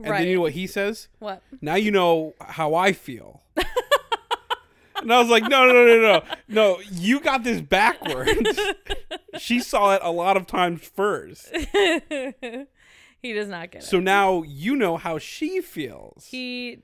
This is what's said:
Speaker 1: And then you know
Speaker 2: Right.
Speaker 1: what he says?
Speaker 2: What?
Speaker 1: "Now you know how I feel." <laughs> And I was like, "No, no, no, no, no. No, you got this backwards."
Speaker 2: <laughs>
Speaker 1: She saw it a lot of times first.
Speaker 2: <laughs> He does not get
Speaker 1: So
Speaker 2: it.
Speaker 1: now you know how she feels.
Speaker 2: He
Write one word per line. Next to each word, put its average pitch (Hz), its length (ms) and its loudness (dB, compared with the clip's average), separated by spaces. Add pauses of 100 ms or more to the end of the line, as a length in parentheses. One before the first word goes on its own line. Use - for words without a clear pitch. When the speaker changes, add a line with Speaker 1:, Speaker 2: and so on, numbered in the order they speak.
Speaker 1:
And 214 100 -4
then 180 140 0
you 185 80 0
know 185 60 0
Speaker 2:
Right. - 20 2
Speaker 1:
what 151 100 0
he 180 140 -8
says? 202 400 -6 (120)
Speaker 2:
What? 208 220 -12 (200)
Speaker 1:
"Now 151 140 -4
you 214 160 2
know 170 500 2
how 156 340 -4
I 185 180 2
feel." 107 500 -18 (120)
<laughs> 359 80 -2 (1400)
And 226 140 -2
I 247 60 6
was 240 100 4
like, 226 140 4
"No, 254 240 4
no, 254 60 6
no, 240 120 8
no, 226 160 8
no. 202 220 6 (240)
No, 208 320 2 (120)
you 190 280 0
got 269 240 -2
this 220 180 -4
backwards." 220 1040 0
Speaker 2:
<laughs> 381 40 -2 (680)
Speaker 1:
She 247 220 -4
saw 202 340 2
it 196 100 0
a 170 80 -2
lot 175 240 0
of 185 120 -2
times 175 340 -2
first. - 720 -6
Speaker 2:
<laughs> 285 1120 -4 (520)
He 240 140 -10
does 208 140 -6
not 180 240 -14
get - 120 -20
Speaker 1:
So - 140 0
Speaker 2:
it. 175 60 0
Speaker 1:
now 190 400 2
you 156 320 -6
know 190 220 0
how 165 200 -6
she 359 440 -8
feels. 113 680 -14
Speaker 2:
He 247 540 -12